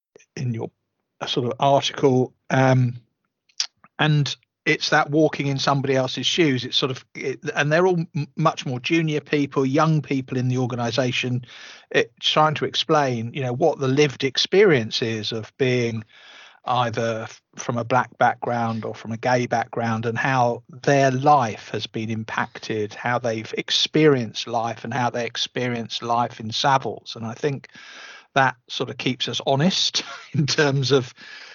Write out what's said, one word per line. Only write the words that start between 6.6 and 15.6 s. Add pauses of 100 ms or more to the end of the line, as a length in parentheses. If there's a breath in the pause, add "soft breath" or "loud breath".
It's
sort
of, (100)
it, (160)
and
they're
all (120)
m-,
much
more
junior
people,
young
people
in
the
organisation, (460 loud breath)
it,
trying
to
explain,
you
know,
what
the
lived
experience
is
of
being (640 loud breath)